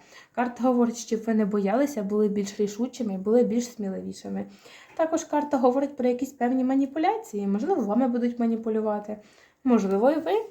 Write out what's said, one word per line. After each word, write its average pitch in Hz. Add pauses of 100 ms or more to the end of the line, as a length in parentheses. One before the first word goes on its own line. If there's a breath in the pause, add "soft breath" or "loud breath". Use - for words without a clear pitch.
(320 loud breath)
Карта 240
говорить, 240
щоб -
ви 226
не 214
боялися, 208
були 208
більш 202
рішучими, 208
були 214
більш 226
сміливішими. 190 (500 loud breath)
Також 320
карта 294
говорить 262
про 247
якісь 247
певні 254
маніпуляції. 277
Можливо, 254
вами 220
будуть 240
маніпулювати. 220 (480 loud breath)
Можливо, 208
і 311
ви 370 (100)